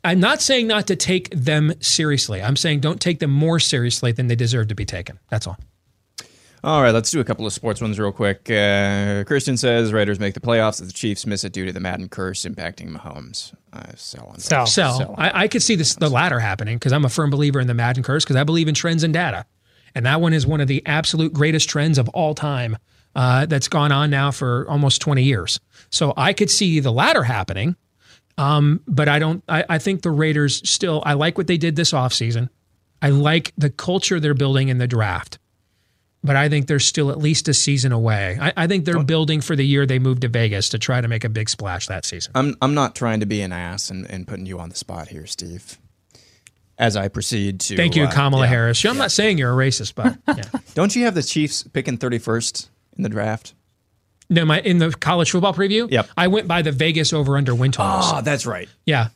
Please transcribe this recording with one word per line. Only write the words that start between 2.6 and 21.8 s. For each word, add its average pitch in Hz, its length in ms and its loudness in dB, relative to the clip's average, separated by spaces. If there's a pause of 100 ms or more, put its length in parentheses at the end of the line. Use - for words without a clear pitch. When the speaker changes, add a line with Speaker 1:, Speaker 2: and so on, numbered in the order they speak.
Speaker 1:
don't 156 180 -2
take 175 200 0
them 147 120 0
more 156 280 2
seriously 123 520 0
than 123 160 -2
they 120 80 2
deserve 117 320 0
to 107 80 -4
be - 100 -6
taken. - 320 -10 (120)
That's 107 180 -4
all. 87 100 -10 (1040)
Speaker 2:
All 151 180 2
right, 120 120 6
let's 113 180 0
do 165 80 0
a 120 60 0
couple 113 200 -6
of 104 60 -6
sports 110 300 -6
ones 107 180 -4
real 101 140 -2
quick. 101 360 -2
Uh, 101 760 2
Christian 139 320 0
says, 117 340 2
"Raiders 104 260 2
make 98 160 -4
the - 60 -12
playoffs 113 400 0
if 92 80 -14
the 92 60 -16
Chiefs 107 320 -6
miss 101 180 -4
it 95 80 -8
due 92 140 -6
to 92 80 -6
the 92 80 -8
Madden 92 260 -6
curse 92 380 -8
impacting 87 500 -10
Mahomes." - 580 -14 (200)
Uh, - 80 -18 (160)
sell - 300 -18
on - 80 -20
that. - 60 -18
Speaker 3:
Sell. 135 240 2
Speaker 1:
Sell. 131 320 2
Speaker 2:
Sell - 120 -2
on - 100 -12
Speaker 1:
I, 175 220 2
I 208 80 2
could 240 120 0
see 226 140 2
this, 156 200 0
the 156 140 2
latter 139 300 2
happening, 110 400 -2
'cause 127 140 0
I'm 147 100 2
a 131 60 2
firm 151 200 0
believer 143 300 2
in 123 80 0
the 123 60 0
Madden 120 280 0
curse, 139 220 0
'cause 131 140 2
I 139 80 4
believe 160 240 2
in 151 60 2
trends 165 280 0
and 160 100 2
data. 135 320 -2 (480)
And 120 120 -2
that 147 160 4
one 170 100 4
is 147 160 2
one 156 140 2
of 135 80 2
the 135 160 0
absolute 160 480 0
greatest 156 340 2
trends 151 300 2